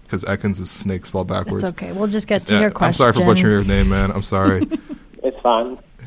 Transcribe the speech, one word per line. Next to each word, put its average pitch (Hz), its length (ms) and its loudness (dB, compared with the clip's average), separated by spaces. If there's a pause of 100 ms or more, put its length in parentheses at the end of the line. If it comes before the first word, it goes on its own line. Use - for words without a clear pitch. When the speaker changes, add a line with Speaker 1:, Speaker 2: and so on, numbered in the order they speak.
Speaker 1:
'cause 90 180 -6
Ekans 98 360 -4
is 90 100 -8
snake 95 360 -6
spelled 92 220 -4
backwards. 98 360 -4
Speaker 2:
It's 180 80 -4
okay. 175 200 -12
We'll 202 160 -2
just 208 200 -4
get 202 140 0
to - 100 -6
Speaker 1:
Yeah, 208 80 4
Speaker 2:
your 208 160 2
Speaker 1:
I'm - 160 0
sorry 120 200 6
for - 100 0
Speaker 2:
question. 175 40 2
Speaker 1:
butchering 113 260 4
your 101 120 2
name, 98 240 4
man. 98 240 2
I'm 98 100 -4
sorry. 95 500 0
Speaker 2:
<laughs> - 520 -10
Speaker 3:
It's 131 160 -4
fine. 123 380 0 (280)